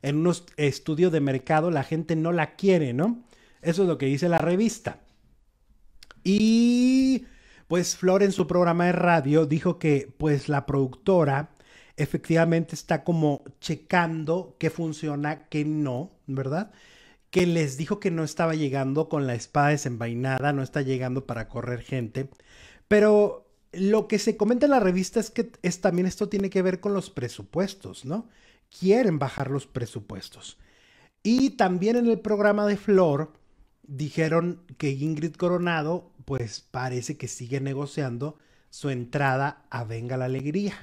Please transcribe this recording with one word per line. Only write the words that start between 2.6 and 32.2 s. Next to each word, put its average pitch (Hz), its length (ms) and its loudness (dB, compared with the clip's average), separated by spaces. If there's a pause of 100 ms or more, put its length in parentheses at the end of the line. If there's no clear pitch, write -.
¿no? 214 300 -2 (380)
Eso 170 220 0
es 185 40 2
lo 156 100 0
que 139 80 -2
dice 143 240 0
la 165 80 2
revista. 180 640 -2 (1200)
Y, 240 1000 4 (420)
pues, 170 300 -2
Flor 185 260 4
en 196 80 4
su 180 160 0
programa 175 380 4
de 180 80 4
radio 160 520 4
dijo 165 340 0
que, 143 380 0
pues, 147 300 0
la 139 180 0
productora 139 840 0 (460)
efectivamente 165 760 0
está - 280 -4
como 156 400 2 (160)
checando 160 1000 -2
qué 160 100 0
funciona, 151 800 -6
qué 151 160 -2
no, 147 460 -4 (160)
¿verdad? 139 440 -4 (600)
Que 180 140 2
les 160 320 0
dijo 180 220 -6
que 190 120 -2
no 165 120 -2
estaba 160 320 -2
llegando 139 540 -2
con 143 180 -2
la 123 80 -2
espada 143 340 0
desenvainada, 131 840 -2
no 135 100 -4
está 143 180 -6
llegando 131 440 -4
para 113 240 -8
correr 120 320 -6
gente. 131 480 -6 (580)
Pero 208 600 4 (240)
lo 208 340 2
que 214 120 0
se 220 180 0
comenta 240 300 2
en 285 40 4
la 262 80 6
revista 185 400 0
es 214 120 -4
que 233 200 -4 (100)
es, 175 200 -2
también 180 260 2
esto 202 220 -4
tiene 196 200 -2
que 185 120 0
ver 185 180 0
con 208 140 -4
los 185 160 -4
presupuestos, 123 960 -8
¿no? 190 240 -6 (500)
Quieren 190 380 4
bajar 135 320 -4
los 135 160 -4
presupuestos. - 920 -12 (680)
Y 254 280 2
también 190 440 2
en 240 120 2
el 226 120 2
programa 208 460 2